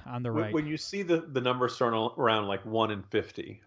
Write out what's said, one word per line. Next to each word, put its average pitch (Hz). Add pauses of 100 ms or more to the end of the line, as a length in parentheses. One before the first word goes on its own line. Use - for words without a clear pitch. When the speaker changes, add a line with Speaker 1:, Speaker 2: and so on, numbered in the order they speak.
Speaker 1:
on 123
the 120
Speaker 2:
When, 151
Speaker 1:
right. -
Speaker 2:
when 151
you 151
see 202
the, 170
the 131
numbers 123
thrown 117
al-, 113
around, 110
like, 98
one 110
in 101
fifty, -